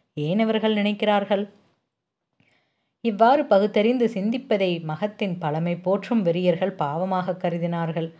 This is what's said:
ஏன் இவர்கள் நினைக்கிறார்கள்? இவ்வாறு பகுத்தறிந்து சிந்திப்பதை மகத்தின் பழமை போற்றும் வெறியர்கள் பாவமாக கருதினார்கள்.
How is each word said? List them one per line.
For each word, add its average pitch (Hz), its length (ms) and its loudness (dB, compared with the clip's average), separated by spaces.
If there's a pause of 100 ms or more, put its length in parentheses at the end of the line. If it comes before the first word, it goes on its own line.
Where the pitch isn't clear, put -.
(140)
ஏன் 156 260 -2
இவர்கள் 220 360 0
நினைக்கிறார்கள்? 208 720 0 (1500)
இவ்வாறு 233 440 4
பகுத்தறிந்து 214 680 2
சிந்திப்பதை 190 680 -2
மகத்தின் 180 540 -4
பழமை 170 380 -2
போற்றும் 196 460 0
வெறியர்கள் 180 540 0
பாவமாக 180 640 -2
கருதினார்கள். 165 840 -4